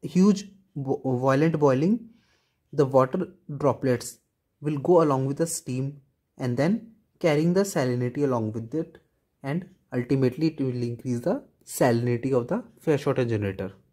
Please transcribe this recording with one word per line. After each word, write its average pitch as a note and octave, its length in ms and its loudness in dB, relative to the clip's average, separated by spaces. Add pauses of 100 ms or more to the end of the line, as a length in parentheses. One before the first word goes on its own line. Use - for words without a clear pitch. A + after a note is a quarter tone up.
huge F#3+ 480 0 (260)
bo-, C3 460 -2
violent D3 380 2
boiling, D3 500 2 (640)
the C#3+ 120 2
water E3+ 420 2 (300)
droplets C3 640 -2 (420)
will D3 160 -4
go E3 240 4
along C3+ 240 2
with C#3 120 -4
the E3 100 -2
steam C#3 540 -8 (360)
and B2 200 -4
then F3+ 340 0 (280)
carrying D#3+ 340 2
the F#3+ 80 4
salinity B2+ 640 -2
along A#2 300 0
with A2+ 200 -8
it, E3 240 -6 (460)
and D3+ 240 -6 (260)
ultimately C3 540 0
it D#3 120 -4
will B2+ 240 -4
increase A#2+ 360 -4
the G3+ 240 -2 (200)
salinity A#2+ 680 0
of B2 140 0
the A3 160 -4 (160)
freshwater C3+ 460 0
generator. G2+ 460 -4 (220)